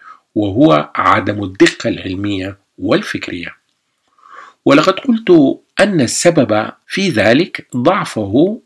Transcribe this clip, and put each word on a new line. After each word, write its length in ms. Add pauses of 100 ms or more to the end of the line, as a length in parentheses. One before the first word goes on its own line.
(340)
وهو 600
عدم 500
الدقة 440
العلمية 720 (200)
والفكرية. 840 (1000)
ولقد 260
قلت 640 (220)
أن 200
السبب 720 (160)
في 220
ذلك 580 (100)
ضعفه 880